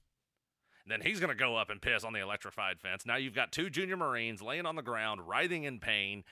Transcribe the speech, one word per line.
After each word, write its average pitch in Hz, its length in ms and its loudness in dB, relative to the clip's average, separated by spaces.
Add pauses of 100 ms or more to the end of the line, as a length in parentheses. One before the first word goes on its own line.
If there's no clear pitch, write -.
(840)
And 104 80 -8
then 110 100 0
he's 190 200 2
gonna 151 140 2
go 117 200 4
up 107 140 4
and 101 120 -6
piss 113 220 4
on 113 80 -4
the 107 80 -2
electrified 98 640 -2
fence. 95 240 -4
Now 120 100 2
you've 131 180 -2
got 123 200 0
two 175 160 0
junior 185 260 0
Marines 117 460 0
laying 147 240 -4
on 160 100 -2
the 156 60 -4
ground, 110 460 -2
writhing 156 360 2
in 131 160 -6
pain, 101 520 0